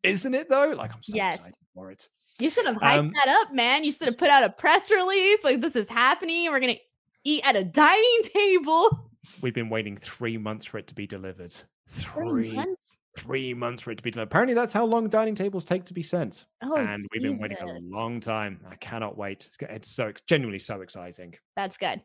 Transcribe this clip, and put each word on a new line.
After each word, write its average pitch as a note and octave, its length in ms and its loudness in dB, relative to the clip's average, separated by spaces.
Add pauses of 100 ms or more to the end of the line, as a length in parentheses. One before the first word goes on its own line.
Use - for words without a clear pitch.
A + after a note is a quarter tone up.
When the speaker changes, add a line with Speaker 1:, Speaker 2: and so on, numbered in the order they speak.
Speaker 1:
isn't G3 320 0
it D#4 140 -4
though? C#4+ 220 4
Like, C3 240 -6
I'm - 80 -20
so G#3 140 -8
Speaker 2:
Yes. F#3+ 200 -2
Speaker 1:
excited - 180 -16 (200)
for F#3 180 -16
it. - 160 -20 (300)
Speaker 2:
You A3 120 0
should G#4 160 0
have A#3 100 0
hyped C#3+ 220 4
Speaker 1:
Um, D3+ 160 0
Speaker 2:
that C#4 140 2
up, F#4+ 260 4
man. C4 300 2
You D4 80 0
should - 160 -2
have A#3+ 100 -4
put D#4 120 4
out C#4 120 8
a G3+ 80 2
press D#4+ 400 2
release, G4 540 4
like, C4 160 4
"This C4+ 160 -2
is G#3 120 -2
happening. E4 640 2
We're C#4 100 2
gonna B3+ 180 0 (460)
eat D4 220 2
at B3 100 4
a F#3+ 80 2
dining G4 560 6 (140)
table." F#4 760 4 (300)
Speaker 1:
We've B2 140 -4
been A#2 140 -4
waiting A2 280 -4
three A2+ 420 -8
months G#2+ 280 -8
for A2 120 -10
it G2 100 -14
to - 60 -20
be G2+ 120 -10
delivered. F#2 480 -14 (340)
Speaker 2:
Three - 360 -10
Speaker 1:
Three A3+ 320 -2
Speaker 2:
months? F4+ 400 -8 (220)
Speaker 1:
three B2+ 360 -6
months A#2+ 280 -6
for A#2 80 -10
it A2+ 60 -8
to - 60 -20
be A#2+ 80 -4
delivered. A2 200 -6
Apparently, A#3+ 240 2
that's A#3 180 0
how A#3 120 2
long A3+ 240 0
dining A3 260 2
tables G3 300 -4
take F#3 200 -2
to F3+ 100 -16
be F3 80 -6
sent. D#3 440 -6 (160)
Speaker 2:
Oh, C#4 140 -4
Speaker 1:
And G#2 360 -4
we've A#3 100 -4
been C4+ 160 -2
waiting G#2 220 -8
a F2+ 60 -10
Speaker 2:
Jesus. F2 160 -12 (120)
Speaker 1:
long A2+ 260 -6
time. G#2+ 480 -6
I F#2 80 -20
cannot A2 400 -8
wait. G2 300 -10
It's, - 140 -20
it's A2 280 -12
so, A2+ 200 -6
it's - 140 -14
genuinely A#2+ 360 0
so G2 220 -10
exciting. F2 540 -16 (200)
Speaker 2:
That's G3 220 -6
good. F3+ 280 -6